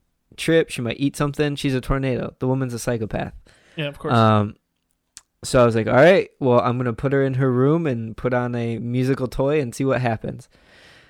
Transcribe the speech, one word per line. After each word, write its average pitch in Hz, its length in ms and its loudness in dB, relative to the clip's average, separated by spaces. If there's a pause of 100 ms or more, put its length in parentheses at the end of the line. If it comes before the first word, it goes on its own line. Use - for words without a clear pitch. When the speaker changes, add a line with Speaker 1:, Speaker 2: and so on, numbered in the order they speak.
(360)
Speaker 1:
trip. 160 340 2
She - 120 -8
might 117 180 -4
eat 139 160 -2
something. 147 400 -2
She's 139 200 -2
a 123 60 -2
tornado. 131 580 -4
The 131 80 -4
woman's 131 260 -2
a 117 60 -8
psychopath. 113 540 -6 (420)
Speaker 2:
Yeah, 151 120 -6
of 143 120 -14
course. 151 140 -4
Speaker 1:
Um, 110 420 4 (880)
so - 180 2
I 120 40 6
was 113 100 2
like, 107 120 0
"All 113 60 0
right, 160 360 6 (100)
well, 123 200 2
I'm 123 180 0
gonna 123 160 -4
put 135 200 -4
her 139 100 2
in 135 120 -2
her 131 160 0
room 143 360 2
and 113 280 -6
put 123 180 -4
on 123 200 -2
a 117 260 -4
musical 127 480 -2
toy 139 340 0
and 120 120 -6
see 135 120 -4
what 127 160 0
happens." 120 480 -6 (600)